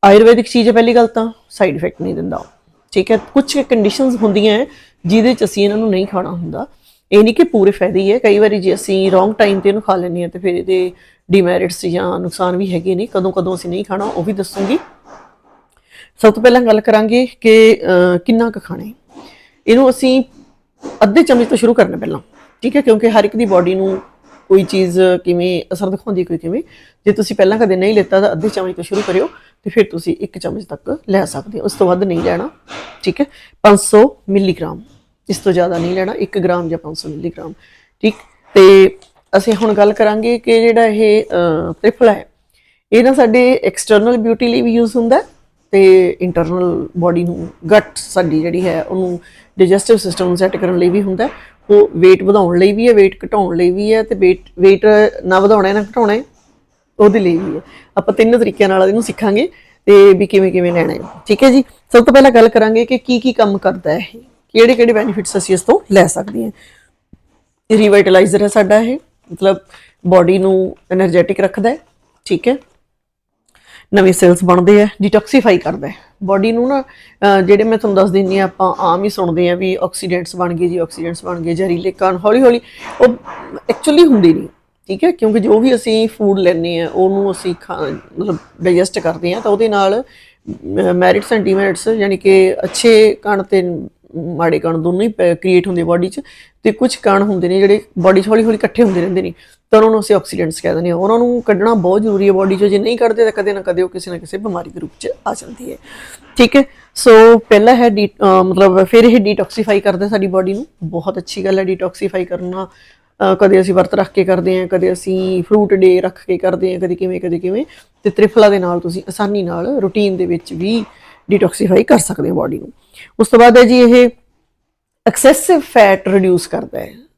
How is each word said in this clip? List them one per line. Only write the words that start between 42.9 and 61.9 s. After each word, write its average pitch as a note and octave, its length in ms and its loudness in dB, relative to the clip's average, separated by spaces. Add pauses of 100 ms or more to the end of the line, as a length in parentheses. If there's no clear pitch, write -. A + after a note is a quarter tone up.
ਇਹ A#3 120 4
ਨਾ C4 100 2
ਸਾਡੇ B3 500 2
ਐਕਸਟਰਨਲ A3 520 0
ਬਿਊਟੀ A3+ 320 -2
ਲਈ B3 140 -2
ਵੀ A#3 100 -2
ਯੂਜ਼ A#3 240 -2
ਹੁੰਦਾ A#3 200 0
ਹੈ G#4+ 60 0 (480)
ਤੇ F#3+ 500 4
ਇੰਟਰਨਲ F3 760 -4
ਬਾਡੀ F3 280 -2
ਨੂੰ, E3+ 240 -8 (240)
ਗਟ G#3 240 0
ਸਾਡੀ D#3 440 -4
ਜਿਹੜੀ F3 260 -4
ਹੈ, E3 160 -4
ਉਹਨੂੰ F3+ 380 -6 (380)
ਡਾਈਜੈਸਟਿਵ G3 380 2
ਸਿਸਟਮ F3+ 300 -4
ਨੂੰ F3+ 100 -2
ਸੈੱਟ F#3+ 200 -2
ਕਰਨ F3+ 220 -4
ਲਈ F3 100 0
ਵੀ G3 140 -2
ਹੁੰਦਾ G3 220 -4
ਹੈ। C#4+ 60 -6 (400)
ਉਹ G#3 260 4
weight F#3 260 4
ਵਧਾਉਣ F#3 360 0
ਲਈ G3 140 2
ਵੀ A3+ 160 0
ਹੈ, A#3 60 4
weight G3 300 0
ਘਟਾਉਣ F#3 320 -4
ਲਈ F3+ 140 0
ਵੀ G#3 240 -2
ਹੈ A3 80 0
ਤੇ A3 120 -6
weight, F#3+ 260 0 (180)
weight F#3+ 280 4 (380)
ਨਾ F#3 160 0
ਵਧਾਉਣਾ G3+ 280 2
ਹੈ, G3 40 -2
ਨਾ G#3 100 -2
ਘਟਾਉਣਾ G#3+ 320 -2
ਹੈ, B3 80 -4 (760)
ਉਹਦੇ G#3 200 4
ਲਈ F3 180 0
ਵੀ F3+ 200 -6
ਹੈ। E3+ 40 -10 (360)
ਆਪਾਂ G3+ 180 -2
ਤਿੰਨ A3+ 240 2
ਤਰੀਕਿਆਂ G#3+ 300 0
ਨਾਲ F#3+ 200 0
ਇਹਨੂੰ A3 140 -2
ਸਿੱਖਾਂਗੇ G#3+ 460 -4 (380)
ਤੇ G3+ 260 8
ਵੀ F#3+ 140 2
ਕਿਵੇਂ F#3+ 260 0
ਕਿਵੇਂ F3 200 -2
ਲੈਣਾ E3 200 -2
ਹੈ। - 60 -8 (280)
ਠੀਕ G#3 160 0
ਹੈ C4+ 80 6
ਜੀ, B3+ 140 4 (280)